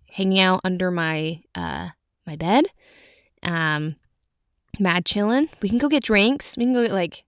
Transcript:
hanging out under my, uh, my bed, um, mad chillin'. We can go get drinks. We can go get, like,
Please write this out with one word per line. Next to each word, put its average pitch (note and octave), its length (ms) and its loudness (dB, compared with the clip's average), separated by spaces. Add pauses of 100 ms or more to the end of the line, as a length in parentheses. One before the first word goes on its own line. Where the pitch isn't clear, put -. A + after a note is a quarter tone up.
hanging F#3+ 300 0
out F#3 240 4
under F#3 260 -2
my, D#3+ 520 -4 (120)
uh, E2 360 -8 (360)
my D#3 120 -10
bed, G#3+ 300 2 (760)
um, D#3 540 -2 (840)
mad F3+ 240 2
chillin'. A#3 460 0 (120)
We G3+ 60 -2
can A3 100 0
go C#4 120 0
get C#4+ 140 2
drinks. A3 520 2
We A#3+ 80 -2
can B3+ 100 2
go A#3+ 100 2
get, A3+ 100 0
like, F3 340 -4